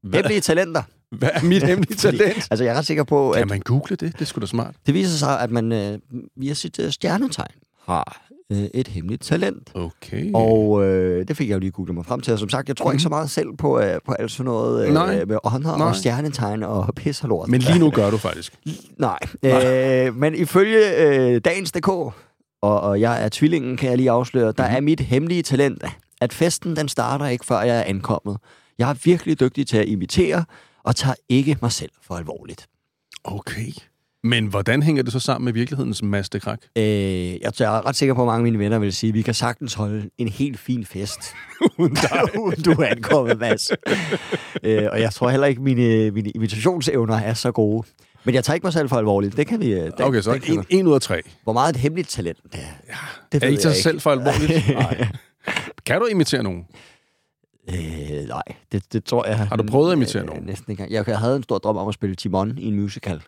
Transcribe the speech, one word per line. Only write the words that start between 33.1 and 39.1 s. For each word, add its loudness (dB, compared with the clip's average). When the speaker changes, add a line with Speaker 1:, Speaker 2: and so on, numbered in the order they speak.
Speaker 1:
Okay. -8
Men 2
hvordan 0
hænger 2
det -4
så -2
sammen -2
med -2
virkelighedens -4
Mads -2
de -6
Krak? -8
Speaker 2:
Øh, 2
jeg, -2
jeg 2
er -2
ret -2
sikker 2
på, 0
at 4
mange 2
af 2
mine 2
venner 2
vil 0
sige, -2
at 0